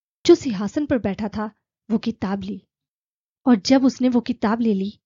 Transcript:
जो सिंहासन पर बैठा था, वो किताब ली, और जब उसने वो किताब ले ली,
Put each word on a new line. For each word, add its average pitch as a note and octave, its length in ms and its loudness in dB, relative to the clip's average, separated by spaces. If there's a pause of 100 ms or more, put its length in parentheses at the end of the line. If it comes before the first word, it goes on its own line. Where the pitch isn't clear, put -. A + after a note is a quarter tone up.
(260)
जो E4+ 100 8
सिंहासन A#3 500 -4
पर C#4+ 120 0
बैठा G3+ 300 -4
था, G#3+ 240 -8 (400)
वो A3+ 60 2
किताब G3+ 440 -4
ली, F#3+ 200 -10 (840)
और B3 100 6
जब C4 300 2
उसने B3+ 240 2
वो A#3+ 120 2
किताब A#3 380 -2
ले A3+ 140 2
ली, G3 320 -4